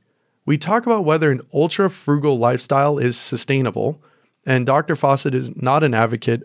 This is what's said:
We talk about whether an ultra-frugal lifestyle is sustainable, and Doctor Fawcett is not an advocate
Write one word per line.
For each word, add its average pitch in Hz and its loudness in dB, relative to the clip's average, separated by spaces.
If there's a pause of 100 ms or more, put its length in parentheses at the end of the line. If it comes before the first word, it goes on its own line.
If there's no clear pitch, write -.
(480)
We 147 2
talk 220 -2
about 214 0
whether 156 2
an 127 -2 (120)
ultra-frugal 147 0
lifestyle 139 0
is 123 0
sustainable, 131 -2 (420)
and 127 0
Doctor 147 0
Fawcett 139 0
is 127 -6
not 135 0
an 131 2
advocate 113 0